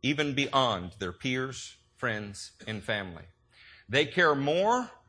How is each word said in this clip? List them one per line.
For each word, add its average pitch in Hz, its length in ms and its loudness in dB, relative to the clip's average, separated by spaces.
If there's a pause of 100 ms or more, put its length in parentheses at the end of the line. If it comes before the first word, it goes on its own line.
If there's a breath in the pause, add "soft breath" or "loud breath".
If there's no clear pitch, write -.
even 143 320 0
beyond 123 640 2
their 90 140 -4
peers, 131 640 -6 (220)
friends, 104 560 -6 (120)
and 107 180 -6
family. 95 420 -6 (640 loud breath)
They 139 200 2
care 165 260 4
more 190 560 2 (200)